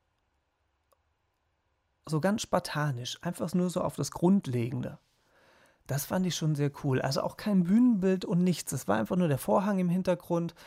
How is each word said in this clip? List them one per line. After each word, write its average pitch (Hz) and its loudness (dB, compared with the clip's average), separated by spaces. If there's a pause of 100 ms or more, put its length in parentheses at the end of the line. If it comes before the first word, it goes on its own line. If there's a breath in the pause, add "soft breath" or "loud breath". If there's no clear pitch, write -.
(2000)
so 156 0
ganz 202 0
spartanisch, 147 -4
einfach 175 -6
nur 180 2
so 175 -2
auf - -4
das 147 -4
Grundlegende. 131 0 (920 soft breath)
Das 143 -4
fand 185 -2
ich 175 -2
schon 156 0
sehr 143 0 (120)
cool. 131 2
Also 135 -2
auch - -6
kein 196 2
Bühnenbild 190 4
und 180 2
nichts. 180 0
Es - -6
war 202 2
einfach 208 0
nur 180 2
der 143 2
Vorhang 202 0
im 180 0
Hintergrund 175 -2 (120)